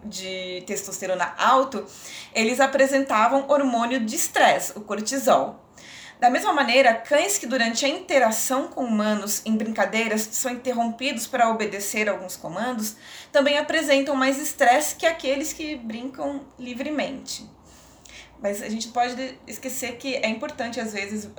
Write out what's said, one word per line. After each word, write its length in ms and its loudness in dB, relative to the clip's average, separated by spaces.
de 600 -8
testosterona 720 -4
alto, 480 2
eles 260 2
apresentavam 880 4
hormônio 520 2
de 160 -4
estresse, 600 2
o 60 -10
cortisol. 800 0
Da 120 6
mesma 220 2
maneira, 420 6
cães 420 2
que 100 -6
durante 380 0
a 40 2
interação 800 2
com 160 -6
humanos 600 0
em 100 2
brincadeiras 800 0
são 180 -4
interrompidos 760 -2
para 240 2
obedecer 580 -2
alguns 280 -6
comandos 600 -6
também 280 4
apresentam 580 2
mais 240 2
estresse 560 2
que 80 -4
aqueles 480 0
que 240 -8
brincam 720 -8
livremente. 880 -6
Mas 220 -4
a 60 -8
gente 200 -6
pode 260 -2
de-, 320 -10
esquecer 520 -8
que 180 -6
é 120 -2
importante, 520 -6
às 140 -6
vezes, 340 -6